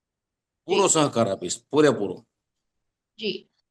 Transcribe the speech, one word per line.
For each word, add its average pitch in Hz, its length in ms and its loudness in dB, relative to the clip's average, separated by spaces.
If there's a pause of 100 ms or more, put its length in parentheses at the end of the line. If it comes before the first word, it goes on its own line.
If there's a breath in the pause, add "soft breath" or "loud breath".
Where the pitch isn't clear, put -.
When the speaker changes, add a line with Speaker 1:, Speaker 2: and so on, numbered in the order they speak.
(680)
Speaker 1:
પૂરો 190 200 2
Speaker 2:
જી. - 80 0
Speaker 1:
સહકાર 131 340 0
આપીશ, 90 320 -8 (100)
પૂરેપૂરો. 113 560 0 (920)
Speaker 2:
જી. 214 300 -8 (220)